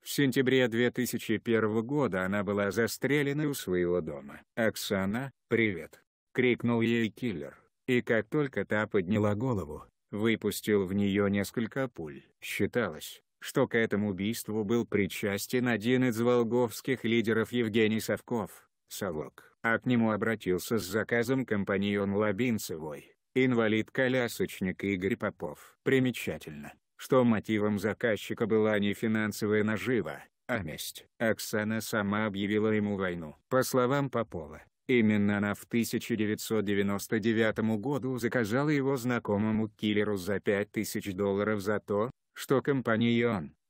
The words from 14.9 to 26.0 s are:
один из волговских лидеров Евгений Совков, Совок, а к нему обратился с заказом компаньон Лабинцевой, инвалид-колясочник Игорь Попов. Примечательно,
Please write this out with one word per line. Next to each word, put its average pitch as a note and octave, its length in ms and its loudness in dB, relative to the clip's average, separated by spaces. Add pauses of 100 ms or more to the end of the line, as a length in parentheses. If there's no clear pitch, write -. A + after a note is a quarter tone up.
один A#2+ 360 2
из A#2 180 0
волговских A#2+ 840 0
лидеров A2+ 480 2
Евгений A2 480 2
Совков, - 680 -6 (200)
Совок, - 760 -8
а A2+ 160 2
к - 80 -4
нему A#2 240 4
обратился G#2+ 680 0
с F#2+ 60 -2
заказом A#2 640 -2
компаньон G2+ 680 0
Лабинцевой, G2 1000 -4 (180)
инвалид-колясочник A#2 1500 0
Игорь G2 320 0
Попов. - 680 -8
Примечательно, A2+ 920 -2 (240)